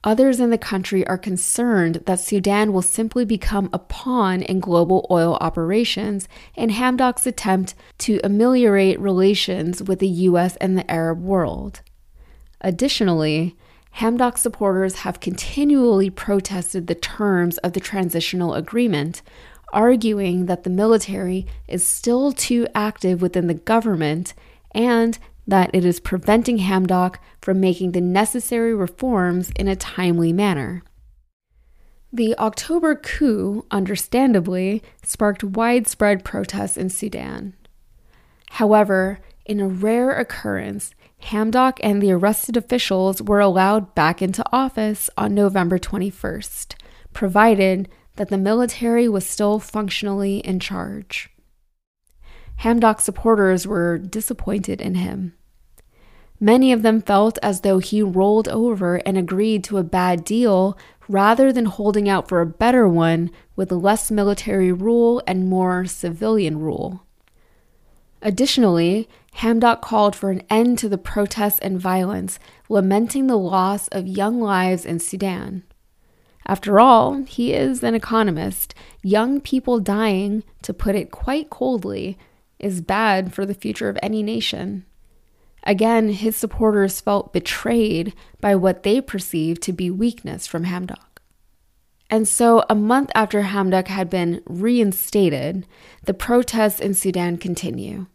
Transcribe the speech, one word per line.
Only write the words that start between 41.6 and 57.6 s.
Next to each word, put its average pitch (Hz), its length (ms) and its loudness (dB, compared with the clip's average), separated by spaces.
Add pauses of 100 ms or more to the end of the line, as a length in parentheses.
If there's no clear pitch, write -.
and 202 200 0
the 196 100 4
arrested 208 460 0
officials 190 640 0
were 208 180 2
allowed 196 560 2
back 160 260 2
into 190 300 -2
office 220 640 -2
on 208 160 -2
November 190 460 2
twenty-first, - 960 -8 (380)
provided 196 760 2 (300)
that 202 100 -4
the 202 100 -2
military 233 720 0
was 202 180 0
still 214 340 0
functionally 202 800 -4
in 185 200 -4
charge. - 720 -10 (1300)
Hamdok 226 380 4
supporters 190 680 2
were 175 320 0
disappointed 190 840 -6
in 185 140 -4
him. 185 380 -4 (1080)
Many 254 320 6
of 226 120 2
them 220 180 4
felt 208 400 2
as 190 200 -2